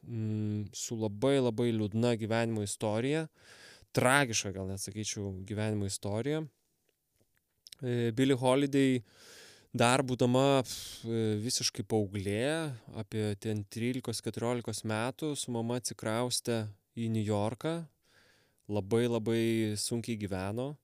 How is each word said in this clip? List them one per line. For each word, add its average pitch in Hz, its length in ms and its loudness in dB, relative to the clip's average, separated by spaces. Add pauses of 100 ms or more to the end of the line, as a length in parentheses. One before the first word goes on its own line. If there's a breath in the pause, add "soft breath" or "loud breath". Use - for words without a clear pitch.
mm, 107 640 -2
su - 240 -8
labai, 110 460 2
labai 120 320 2
liūdna 110 420 2
gyvenimo 110 480 0
istorija. 117 640 0 (680 loud breath)
Tragiška, 123 640 2
gal 95 140 -6
net 98 100 -6
sakyčiau, 101 540 -6 (120)
gyvenimo 107 400 -2
istorija. 117 640 -2 (1400)
E, 120 300 0
Billie 131 240 4
Holiday 135 680 4 (720 loud breath)
dar 120 280 6
būdama, 127 600 4
pf, - 420 -10 (320)
visiškai 110 480 -2
paauglė, 107 880 0 (180)
apie 107 440 -4
ten 107 280 -4
trylikos, 120 600 -4
keturiolikos 117 640 -4
metų, 120 500 -2
su 127 180 -6
mama 117 240 -2
atsikraustė 117 840 -2 (300)
į 113 180 -4
Niujorką. 110 640 0 (920 soft breath)
Labai, 104 360 2
labai 117 360 2 (340)
sunkiai 117 420 -4
gyveno. 104 540 -4 (140)